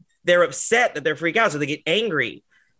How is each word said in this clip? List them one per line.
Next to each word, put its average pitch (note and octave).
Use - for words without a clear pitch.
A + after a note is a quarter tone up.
they're F3
upset A3+
that D3
they're D#3
freaked D#3+
out. A3
So D3
they C#3+
get D3
angry, D#3